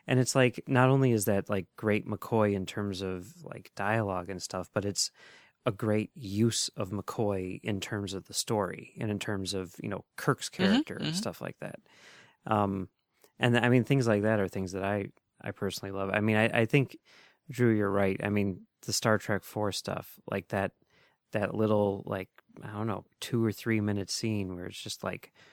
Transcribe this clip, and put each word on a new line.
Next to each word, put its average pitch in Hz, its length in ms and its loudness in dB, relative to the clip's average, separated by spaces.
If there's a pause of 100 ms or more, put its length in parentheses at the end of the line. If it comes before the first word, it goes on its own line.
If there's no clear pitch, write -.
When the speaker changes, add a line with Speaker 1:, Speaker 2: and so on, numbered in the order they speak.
Speaker 1:
And 127 140 4
it's 123 160 2
like, 127 320 4
not 131 220 6
only 135 240 6
is 104 120 2
that, 98 240 0
like, 98 180 -2 (100)
great 107 300 0
McCoy 107 460 0
in 95 120 -2
terms 98 360 -6
of, 92 300 -6 (140)
like, - 300 -14
dialogue 98 540 0
and 90 140 -8
stuff, - 300 -6
but 101 100 0
it's - 280 -2 (540)
a 117 60 2
great 107 420 0
use 110 640 0
of 98 140 -6
McCoy 98 720 -4
in 101 160 -4
terms 101 340 -6
of 92 140 -10
the - 60 -16
story - 640 -2
and 110 100 -2
in 104 100 -2
terms 98 340 -4
of, 92 280 -6
you 117 60 -6
know, 98 160 -6 (140)
Kirk's - 320 0
Speaker 2:
Mm-hmm. - 140 -4
Speaker 1:
character 220 320 2
and - 100 -6
Speaker 2:
Mm-hmm. 156 100 -2
Speaker 1:
stuff 214 240 -4
like - 200 -8
that. - 200 -12 (680)
Um, 98 440 0 (500)
and 123 140 4
th-, 117 100 4
I 120 60 6
mean, 123 160 6
things 135 220 2
like 104 160 4
that 110 180 4
are 95 80 2
things 95 240 -6
that 95 100 -4
I, 101 240 -2 (340)
I 101 100 -6
personally 98 420 -6
love. 98 200 -2
I 104 60 4
mean, 107 160 4
I, 113 260 4
I 113 40 4
think, 135 320 2 (520)
Drew, 120 220 4
you're 104 180 2
right. 98 320 2
I 101 80 -2
mean, 101 320 0 (240)
the 107 80 -4
Star 110 240 4
Trek 101 260 -4
four 104 280 -4
stuff, - 480 -8 (100)
like 98 200 -6
that, 98 220 -2 (600)
that 104 240 -2
little, 104 500 2
like, 95 240 -6 (340)
I 107 80 -12
don't 104 160 -6
know, 101 180 -4 (140)
two 113 240 -2
or 110 80 2
three 110 300 0
minute 101 280 -2
scene 101 460 -4
where 90 120 -10
it's - 140 -14
just - 220 -10
like - 280 -8 (220)